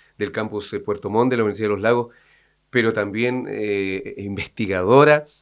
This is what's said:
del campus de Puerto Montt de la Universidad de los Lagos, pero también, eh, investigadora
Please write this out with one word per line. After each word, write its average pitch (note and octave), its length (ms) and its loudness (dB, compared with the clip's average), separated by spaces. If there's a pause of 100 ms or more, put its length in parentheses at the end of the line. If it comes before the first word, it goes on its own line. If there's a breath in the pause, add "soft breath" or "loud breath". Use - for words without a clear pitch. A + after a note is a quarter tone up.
(180 soft breath)
del G2+ 140 -4
campus G#2+ 400 -6
de G#2 80 -6
Puerto G2+ 320 -6
Montt A#2+ 180 2
de B2+ 80 0
la A#2 60 0
Universidad G#2 260 -2
de G#2 60 0
los F#2+ 60 -6
Lagos, A#2 340 0 (560 soft breath)
pero A2+ 200 2
también, A2 560 -2
eh, G2+ 720 -4
investigadora G2+ 1120 2 (140)